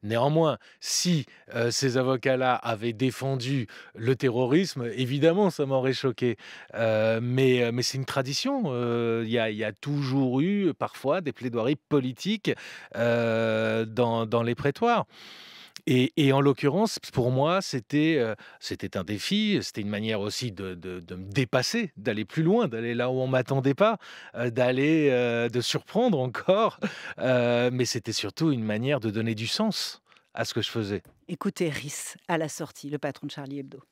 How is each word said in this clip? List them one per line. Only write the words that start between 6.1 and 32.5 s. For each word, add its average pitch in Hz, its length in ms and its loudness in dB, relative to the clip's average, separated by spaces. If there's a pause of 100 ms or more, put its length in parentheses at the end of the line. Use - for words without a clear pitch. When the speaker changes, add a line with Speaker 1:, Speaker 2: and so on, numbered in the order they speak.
Speaker 1:
Euh, 113 500 2
mais, 127 400 4
euh, 117 80 0
mais 120 120 -2
c'est - 140 -4
une 135 80 -4
tradition. 180 600 -2
Euh, 117 600 -2
il 110 60 -4
y 120 80 2
a, 113 100 2
il 110 80 -4
y 110 60 -4
a 107 80 -2
toujours 135 680 0
eu, 190 360 2
parfois, 143 440 -2
des 147 100 -4
plaidoiries 120 460 -2
politiques, 147 760 -2 (460)
euh, 113 880 2
dans, 113 400 0
dans 117 180 2
les 117 120 0
prétoires. 226 500 0 (840)
Et, 127 280 4
et 139 160 6
en 135 80 6
l'occurrence, 143 580 2 (140)
pour 127 180 2
moi, 151 300 2
c'était, 151 560 0
euh, 113 180 0 (240)
c'était - 380 -6
un 92 80 -2
défi, 196 560 0
c'était - 180 -8
une 101 80 -4
manière 107 320 -2
aussi 107 320 -4
de, 95 220 -8
de, 90 260 -10
de 87 160 -14
me 92 80 -12
dépasser, 131 720 0
d'aller 107 300 -4
plus 160 180 -4
loin, 208 240 4
d'aller 117 260 -4
là 123 160 0
où 131 40 -2
on 131 140 -2
m'attendait 131 460 2
pas, 208 240 4 (380)
euh, 120 140 -2
d'aller, 131 600 4
euh, 120 360 2
de 120 140 0
surprendre 208 580 0
encore. 185 640 0 (380)
Euh, 120 520 4
mais 127 140 0
c'était 113 260 -6
surtout 147 400 0
une 117 140 0
manière 117 340 0
de 113 100 0
donner 113 240 -2
du 110 140 -4
sens - 540 -2 (320)
à 117 100 -4
ce - 100 -6
que 113 80 -2
je - 80 -4
faisais. 101 340 -4 (260)
Speaker 2:
Écoutez 180 400 -4
Rhys, - 480 -10 (100)
à 170 100 0
la 156 120 -2
sortie, - 400 -12